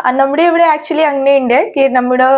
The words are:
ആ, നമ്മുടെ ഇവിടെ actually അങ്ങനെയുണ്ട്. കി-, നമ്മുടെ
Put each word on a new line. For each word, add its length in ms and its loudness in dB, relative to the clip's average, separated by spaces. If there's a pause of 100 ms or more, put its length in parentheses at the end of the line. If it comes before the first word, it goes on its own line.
ആ, 60 0
നമ്മുടെ 320 0
ഇവിടെ 240 2 (100)
actually 280 -4
അങ്ങനെയുണ്ട്. 720 0
കി-, 160 0
നമ്മുടെ 320 0 (140)